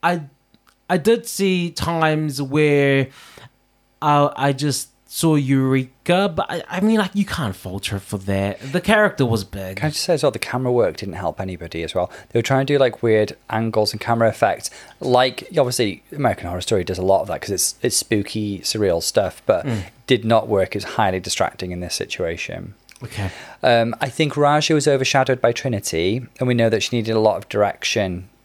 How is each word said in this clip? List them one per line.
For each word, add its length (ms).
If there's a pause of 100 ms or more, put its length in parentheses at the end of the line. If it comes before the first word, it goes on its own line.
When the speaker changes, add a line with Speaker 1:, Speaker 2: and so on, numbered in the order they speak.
Speaker 1:
I, 200 (680)
I 60
did 300
see 440
times 720
where 680 (920)
I, 340
I 160
just 360 (220)
saw 260
Eureka, 920
but 220
I, 180
I 120
mean, 180
like, 160
you 100
can't 320
fault 300
her 120
for 200
that. 420
The 200
character 440
was 180
big. 360
Speaker 2:
Can 80
I 40
just 140
say 100
as 80
well, 80
the 80
camera 320
work 280
didn't 160
help 260
anybody 420
as 120
well. 160 (200)
They 80
were 40
trying 240
to 80
do, 40
like, 240
weird 320 (140)
angles 440
and 80
camera 280
effects. 400 (320)
Like, 440 (120)
obviously, 460 (120)
American 340
Horror 120
Story 240
does 140
a 40
lot 200
of 60
that 120
'cause 100
it's, 320
it's 140
spooky, 640
surreal 420
stuff, 440
but 180
Speaker 1:
Mm. 200 (220)
Speaker 2:
did 200
not 200
work. 300
It 80
was 0
highly 360
distracting 520
in 80
this 140
situation. 800 (280)
Speaker 1:
Okay. 280 (320)
Speaker 2:
Um, 400
I 80
think 260
Raja 380
was 120
overshadowed 540
by 120
Trinity, 720 (120)
and 80
we 80
know 140
that 140
she 140
needed 180
a 60
lot 180
of 100
direction 800 (160)